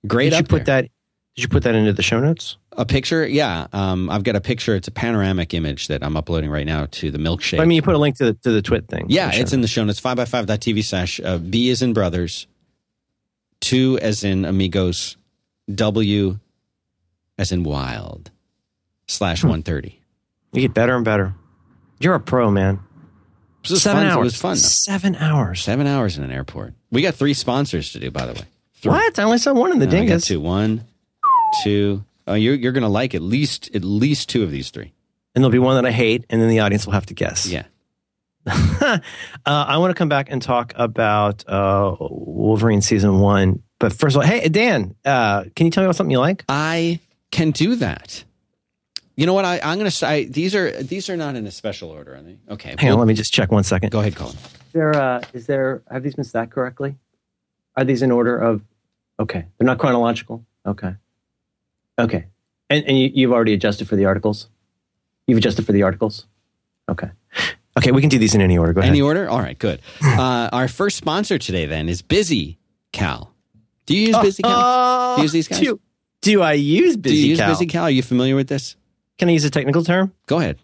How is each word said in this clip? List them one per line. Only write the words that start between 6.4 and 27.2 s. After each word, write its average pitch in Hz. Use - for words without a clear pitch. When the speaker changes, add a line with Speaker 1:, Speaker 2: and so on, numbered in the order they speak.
Speaker 1:
right 73
now 78
to 76
the 73
milkshake. 85
Speaker 2:
I 160
mean, 170
you 156
put 175
a -
link 147
to 135
the, 113
to -
the 107
Twit 101
thing. 80
Speaker 1:
Yeah, 170
Speaker 2:
in 135
the -
show -
Speaker 1:
it's -
in 135
Speaker 2:
notes. 120
Speaker 1:
the -
show 113
notes, 104
five 127
by 120
five 117
dot 107
T 120
V 107
slash, 90
uh, 92
B 110
as 120
in 123
brothers, 90
two 131
as 104
in 95
amigos, 92
W 104
as 92
in 90
wild, 67
slash 85
Speaker 2:
Hmm. -
Speaker 1:
one 78
thirty. -
Speaker 2:
You 120
get 131
better 120
and 120
better. 101
You're 175
a 131
pro, 120
man. 98
Speaker 1:
This -
was 185
Speaker 2:
Seven 202
Speaker 1:
fun. 190
Speaker 2:
hours. 165
Speaker 1:
It 113
was 120
fun, 185
though. -
Speaker 2:
Seven 196
hours. 135
Speaker 1:
Seven 131
hours 120
in 71
an 65
airport. 65
We 123
got 180
three 143